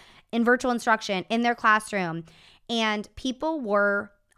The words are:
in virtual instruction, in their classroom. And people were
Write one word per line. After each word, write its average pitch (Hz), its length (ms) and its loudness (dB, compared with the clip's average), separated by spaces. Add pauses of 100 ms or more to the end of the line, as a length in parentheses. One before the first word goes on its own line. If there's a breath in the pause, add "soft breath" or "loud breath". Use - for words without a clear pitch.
(320 loud breath)
in 233 120 2
virtual 247 260 4
instruction, 220 600 0
in 233 100 0
their 240 140 2
classroom. 196 720 0 (420 soft breath)
And 220 480 -2
people 285 460 -4
were 202 500 0 (260)